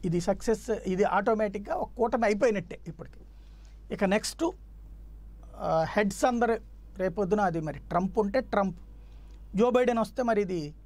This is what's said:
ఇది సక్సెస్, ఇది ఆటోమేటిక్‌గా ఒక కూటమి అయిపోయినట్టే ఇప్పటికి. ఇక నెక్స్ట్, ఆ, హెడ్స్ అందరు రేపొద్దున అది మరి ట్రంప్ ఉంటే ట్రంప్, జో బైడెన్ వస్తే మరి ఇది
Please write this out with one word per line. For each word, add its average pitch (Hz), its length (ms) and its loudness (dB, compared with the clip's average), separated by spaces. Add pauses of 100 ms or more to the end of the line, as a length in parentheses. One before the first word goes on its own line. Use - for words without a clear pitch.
ఇది 175 140 2
సక్సెస్, 214 500 0 (160)
ఇది 185 180 2
ఆటోమేటిక్‌గా 208 720 0
ఒక - 220 -4
కూటమి 226 280 2
అయిపోయినట్టే 208 640 2
ఇప్పటికి. - 320 -14 (760)
ఇక - 100 0
నెక్స్ట్, 208 420 0 (1080)
ఆ, 165 340 2
హెడ్స్ 208 360 2
అందరు 233 340 2 (380)
రేపొద్దున 190 440 2
అది 175 180 2
మరి 156 200 -6
ట్రంప్ 185 400 0
ఉంటే 202 220 2
ట్రంప్, 196 360 0 (760)
జో 240 160 6
బైడెన్ 240 280 6
వస్తే 226 240 0
మరి 226 180 4
ఇది 170 340 -2 (100)